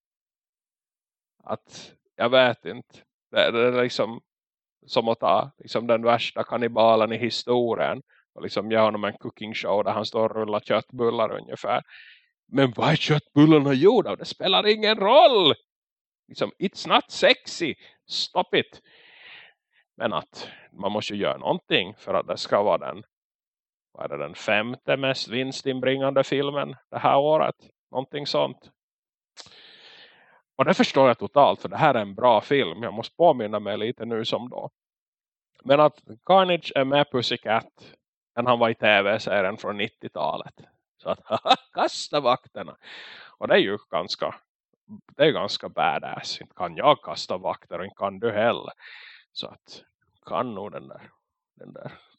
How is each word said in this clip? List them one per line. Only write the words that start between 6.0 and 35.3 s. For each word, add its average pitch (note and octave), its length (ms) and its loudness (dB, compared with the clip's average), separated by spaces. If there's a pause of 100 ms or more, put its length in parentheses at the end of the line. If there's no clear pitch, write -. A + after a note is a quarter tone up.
värsta A#2 400 0
kannibalen A2+ 720 2
i A#2 40 -6
historien. A#2 840 -2 (340)
Och - 60 -18
liksom G2+ 300 -6
ge A2 60 2
honom G#2+ 260 2
en G2+ 140 -4
cooking A2 360 -12
show G2+ 300 -2
där G2 80 -2
han G#2+ 140 -2
står A2 240 0
och G#2+ 60 -10
rullar G#2+ 240 -2
köttbullar A#2 720 0
ungefär. A2+ 520 -4 (640)
Men C3 240 2
vad D#3 200 0
är D#3+ 40 2
köttbullarna D3 800 4
gjorda F3+ 380 4
av? F2+ 60 -6
Det - 80 -12
spelar F#3+ 420 -2
ingen G#3+ 300 2
roll! G#3 560 6 (760)
Liksom, - 320 -6
it's - 280 -6
not G3 240 2
sexy! - 640 0 (320)
Stop - 440 -4
it! - 300 -2 (1160)
Men A2+ 160 -4
att - 360 -10 (220)
man G2 200 -6
måste G#2 220 -6
ju G2+ 80 -6
göra C#2 160 -2
någonting G#2 600 -2
för - 160 -8
att D2+ 140 -2
det F2+ 100 -4
ska - 260 0
vara F2+ 140 2
den, C#2+ 260 -10 (880)
vad - 140 -12
är C#2 40 -8
det, C#2+ 140 -8
den D2+ 120 -12
femte A#2+ 640 -2
mest C3+ 300 -4
vinstinbringande C3 960 -2
filmen C#3 520 -4 (140)
det B2 100 -8
här C3 180 2
året. D3 380 2 (360)
Någonting C#3+ 360 -8
sånt. C#3 440 -4 (1800)
Och C3+ 100 2
det E3 80 2
förstår C#3+ 340 4
jag A#2+ 100 4
totalt, G#2 440 2
för G2+ 80 -8
det G2 80 -8
här C#3 180 4
är A2+ 60 0
en G2 140 -8
bra A2+ 260 4
film. A2 420 -2
Jag G2+ 100 -8
måste A2 220 -10
påminna B2 440 2
mig G#2 180 -6
lite A2 280 -6
nu A#2 200 -4
som A#2 240 -6
då. - 200 -12 (920)